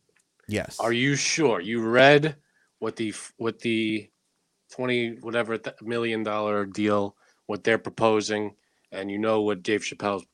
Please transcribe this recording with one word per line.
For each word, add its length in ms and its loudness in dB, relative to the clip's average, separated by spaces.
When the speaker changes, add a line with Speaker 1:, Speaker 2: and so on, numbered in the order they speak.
Speaker 1:
Yes. 320 -6
Speaker 2:
Are 140 0
you 240 0
sure 440 0
you 220 -4
read 540 6
what 160 -6
the 120 -4
f-, 300 -12
what 220 -4
the 480 0
twenty 520 -2
whatever 340 -2
th-, 240 -10
million 420 -2
dollar 440 -2
deal, 500 0
what 180 -6
they're 140 2
proposing, 760 -2
and 180 -8
you 80 -6
know 220 2
what 220 -2
Dave 180 0
Chappelle's 540 -6